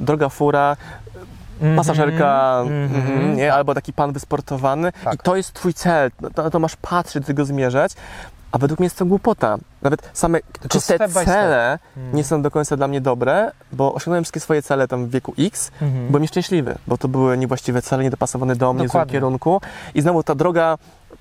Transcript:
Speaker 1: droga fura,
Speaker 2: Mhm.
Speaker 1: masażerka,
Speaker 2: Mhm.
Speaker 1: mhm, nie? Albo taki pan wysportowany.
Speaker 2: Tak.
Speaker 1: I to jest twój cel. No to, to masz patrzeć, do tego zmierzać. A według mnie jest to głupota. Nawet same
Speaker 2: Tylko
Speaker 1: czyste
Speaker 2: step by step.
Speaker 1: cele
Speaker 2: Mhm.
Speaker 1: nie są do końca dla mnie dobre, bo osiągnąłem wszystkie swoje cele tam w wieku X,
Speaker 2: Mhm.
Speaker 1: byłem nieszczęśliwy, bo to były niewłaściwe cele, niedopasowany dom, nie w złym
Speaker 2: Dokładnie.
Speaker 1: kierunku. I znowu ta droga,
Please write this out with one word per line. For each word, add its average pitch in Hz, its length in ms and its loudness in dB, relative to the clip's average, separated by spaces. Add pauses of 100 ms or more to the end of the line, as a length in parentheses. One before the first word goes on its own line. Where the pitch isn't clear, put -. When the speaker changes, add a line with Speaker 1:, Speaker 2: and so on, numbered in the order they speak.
Speaker 1:
droga 147 240 2
fura, 143 480 2 (840)
Speaker 2:
Mhm. 156 140 4
Speaker 1:
masażerka, 147 840 4
Speaker 2:
Mhm. 143 340 -2
Speaker 1:
mhm, 135 400 0
nie? 139 180 2
Albo 143 200 2
taki 139 200 -6
pan 143 200 0
wysportowany. 143 800 -2 (120)
Speaker 2:
Tak. 113 100 0
Speaker 1:
I - 40 -4
to 180 180 2
jest 190 180 -4
twój 175 200 -2
cel. 151 380 2 (100)
No 151 80 -8
to, 160 200 -2
to 165 100 0
masz 160 160 0
patrzeć, 165 480 -4
do - 40 -6
tego 147 180 0
zmierzać. 139 460 2 (600)
A 143 60 -2
według 139 220 0
mnie 180 60 4
jest 175 120 -4
to 185 80 0
głupota. 180 520 0 (240)
Nawet 147 320 -2
same 165 260 0 (120)
Speaker 2:
Tylko - 180 -16
Speaker 1:
czyste - 260 2
Speaker 2:
step 214 120 0
by 175 60 -6
step. 175 120 2
Speaker 1:
cele 160 540 2 (180)
Speaker 2:
Mhm. 127 180 -6
Speaker 1:
nie 147 80 2
są 147 180 0
do 143 100 0
końca 151 260 0
dla 139 100 2
mnie 139 140 -2
dobre, 135 500 2 (200)
bo 139 220 0
osiągnąłem 170 300 -2
wszystkie - 160 -8
swoje 156 220 0
cele 135 260 0
tam 123 180 -4
w 117 40 -8
wieku 127 300 -4
X, - 320 -2 (100)
Speaker 2:
Mhm. 131 260 -2
Speaker 1:
byłem 143 140 4
nieszczęśliwy, 180 540 -2 (120)
bo 120 100 0
to - 100 -2
były 131 300 2
niewłaściwe 127 440 -2
cele, 131 220 -2
niedopasowany 127 520 -2
dom, 127 220 2
nie - 0 -
w - 0 -
złym 127 100 0
Speaker 2:
Dokładnie. 151 240 0
Speaker 1:
kierunku. 135 500 0 (340)
I 156 60 4
znowu 165 220 2
ta - 120 0
droga, 165 420 2 (440)